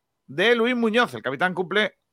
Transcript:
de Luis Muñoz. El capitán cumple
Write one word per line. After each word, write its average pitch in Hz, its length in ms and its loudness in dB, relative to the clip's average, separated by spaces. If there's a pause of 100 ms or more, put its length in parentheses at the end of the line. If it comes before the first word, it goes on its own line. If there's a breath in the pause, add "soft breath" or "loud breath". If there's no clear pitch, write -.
(260)
de 190 280 2
Luis 240 200 2
Muñoz. 226 400 0
El 110 80 -10
capitán 147 320 -2
cumple 185 440 -2 (140)